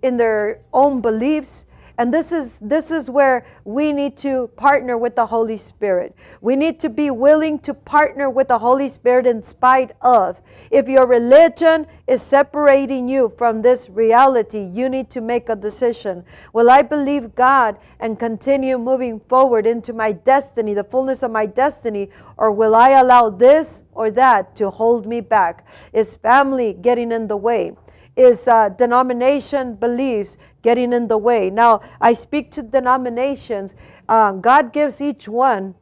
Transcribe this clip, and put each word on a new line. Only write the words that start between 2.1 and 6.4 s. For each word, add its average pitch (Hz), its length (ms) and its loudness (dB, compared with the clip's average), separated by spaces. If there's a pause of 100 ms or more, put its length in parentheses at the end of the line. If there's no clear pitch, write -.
this 320 200 -2
is, 285 280 -8
this 285 300 -4
is 294 220 -6
where 262 340 0 (200)
we 294 280 -4
need 285 240 -6
to 262 380 -6
partner 247 420 0
with 240 180 -4
the 233 120 -2
Holy 226 300 -4
Spirit. - 580 -6 (260)